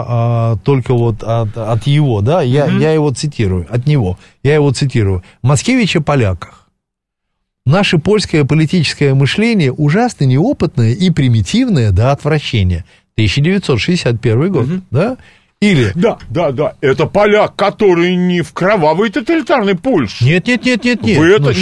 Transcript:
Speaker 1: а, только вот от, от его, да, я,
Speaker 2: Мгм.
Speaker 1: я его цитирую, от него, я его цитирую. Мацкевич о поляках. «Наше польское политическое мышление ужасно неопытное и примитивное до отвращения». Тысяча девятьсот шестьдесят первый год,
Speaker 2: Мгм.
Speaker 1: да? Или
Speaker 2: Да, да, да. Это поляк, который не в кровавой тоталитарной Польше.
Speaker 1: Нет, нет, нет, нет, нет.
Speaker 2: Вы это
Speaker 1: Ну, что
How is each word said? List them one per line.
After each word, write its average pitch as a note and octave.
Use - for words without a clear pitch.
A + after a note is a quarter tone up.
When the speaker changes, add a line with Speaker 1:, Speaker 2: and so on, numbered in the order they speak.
Speaker 1:
а, A#2
только C3+
вот A#2
от, A2
от A2+
его, C#3
да, D3
я, C#3
Speaker 2:
Мгм. F3+
Speaker 1:
я D#3
его D3+
цитирую, F#2+
от B2
него, A#2
я C#3+
его C#3+
цитирую. G#2
Мацкевич F#3
о E3
поляках. A#2
«Наше F3+
польское F3+
политическое D3
мышление D#3
ужасно D3+
неопытное C3
и F3+
примитивное C3
до A2+
отвращения». A2+
Тысяча A2
девятьсот D#3+
шестьдесят B2+
первый B2+
год, C3+
Speaker 2:
Мгм. F#3
Speaker 1:
да? G#3+
Или C#3+
Speaker 2:
Да, F3+
да, D3
да. C3
Это D3
поляк, G#3
который F#3
не F3+
в D3
кровавой F#3
тоталитарной C#4+
Польше. D#3
Speaker 1:
Нет, E3+
нет, B3
нет, B3
нет, B3
нет. G3
Speaker 2:
Вы D#3+
это F#3+
Speaker 1:
Ну, C#3+
что F#3